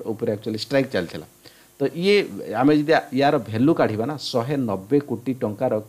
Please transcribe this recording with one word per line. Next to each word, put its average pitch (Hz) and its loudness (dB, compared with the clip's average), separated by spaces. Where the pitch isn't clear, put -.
ଉପରେ 113 -4
actually 110 -6
ଷ୍ଟ୍ରାଇକ୍ 135 0
ଚାଲିଥିଲା। 85 -4
ତ - -16
ଇଏ, 190 4
ଆମେ 131 4
ଯଦି 151 2
ୟାର 139 4
ଭ୍ୟାଲୁ 113 2
କାଢ଼ିବା 113 2
ନା, 147 -4
ଶହେ 127 -4
ନବେ 107 0
କୋଟି 131 -4
ଟଙ୍କାର 123 -2